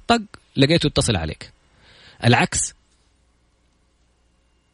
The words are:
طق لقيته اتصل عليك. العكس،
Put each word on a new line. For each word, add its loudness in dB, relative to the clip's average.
طق 2
لقيته 2
اتصل -2
عليك. -8
العكس، 0